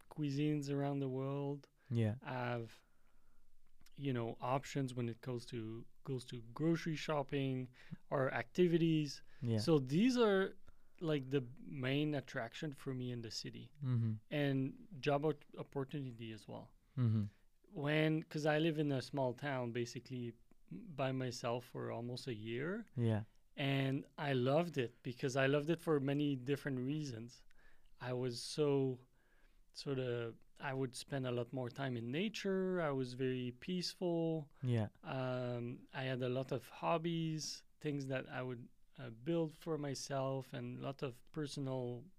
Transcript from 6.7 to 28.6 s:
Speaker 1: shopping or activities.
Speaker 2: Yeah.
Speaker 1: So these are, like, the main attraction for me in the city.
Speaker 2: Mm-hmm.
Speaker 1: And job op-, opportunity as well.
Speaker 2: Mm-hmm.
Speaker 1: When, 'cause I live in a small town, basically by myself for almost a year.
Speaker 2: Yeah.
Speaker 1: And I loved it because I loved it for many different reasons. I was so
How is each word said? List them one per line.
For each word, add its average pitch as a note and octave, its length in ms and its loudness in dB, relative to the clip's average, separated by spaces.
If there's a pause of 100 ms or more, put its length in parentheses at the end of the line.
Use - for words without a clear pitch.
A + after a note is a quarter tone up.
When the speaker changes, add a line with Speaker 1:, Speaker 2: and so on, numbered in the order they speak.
Speaker 1:
shopping C3+ 720 0 (440)
or C3+ 200 4
activities. D#3+ 920 4 (180)
Speaker 2:
Yeah. A#2 160 4
Speaker 1:
So D3 220 8
these F#3+ 400 6
are, G3 360 6 (460)
like, D3 300 0
the C#3 120 4 (240)
main C#3+ 460 2
attraction C3+ 600 -4
for C3+ 200 -6
me B2 180 -4
in A#2+ 120 -4
the A2 80 -8
city. A#2 400 -10 (120)
Speaker 2:
Mm-hmm. A#2+ 280 4 (180)
Speaker 1:
And C3+ 440 2 (260)
job C#3+ 260 2
op-, D3+ 180 2 (140)
opportunity C3+ 720 -6
as G#2+ 160 -12
well. A2+ 220 -10 (300)
Speaker 2:
Mm-hmm. A2 240 6 (500)
Speaker 1:
When, D#3 500 4
'cause D3+ 220 -4
I D3+ 140 4
live D#3+ 180 4
in D3 140 2
a C3 100 2
small B2+ 320 0
town, B2+ 380 -2
basically A#2+ 640 -4 (600)
by C3+ 160 0
myself B2 540 -2
for A#2+ 260 -6
almost A#2+ 360 -4
a B2 80 -2
year. C3 500 -4 (100)
Speaker 2:
Yeah. A2+ 260 4 (360)
Speaker 1:
And C#3 460 2 (140)
I C#3+ 160 0
loved D3 440 4
it A#2+ 240 0
because C3 360 -2
I C3+ 100 6
loved D3 220 4
it E3 100 2
for D#3+ 220 4
many C#3+ 340 2
different C3+ 420 -2
reasons. B2+ 640 -4 (600)
I B2 100 -4
was B2 300 -2
so C#3 580 2 (760)